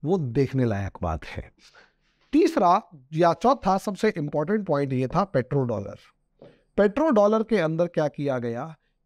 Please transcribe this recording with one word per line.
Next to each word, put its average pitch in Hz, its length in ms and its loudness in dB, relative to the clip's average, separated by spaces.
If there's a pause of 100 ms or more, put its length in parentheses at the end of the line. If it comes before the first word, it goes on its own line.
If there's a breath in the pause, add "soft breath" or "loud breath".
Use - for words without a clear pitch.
वो 170 140 -2
देखने 131 480 0
लायक 101 360 -4
बात 80 240 -4
है। - 280 -14 (800 soft breath)
तीसरा 226 480 4 (320)
या 165 200 4
चौथा 196 440 0
सबसे 208 400 -2
इंपॉर्टेंट 160 500 -2
पॉइंट 143 260 0
ये 127 140 -2
था 160 160 0
पेट्रो 135 400 0
डॉलर। 101 320 -6 (840 loud breath)
पेट्रो 208 320 2
डॉलर 214 340 4
के 220 140 -2
अंदर 160 300 0
क्या 156 200 -2
किया 139 320 -4
गया 120 360 -8 (300)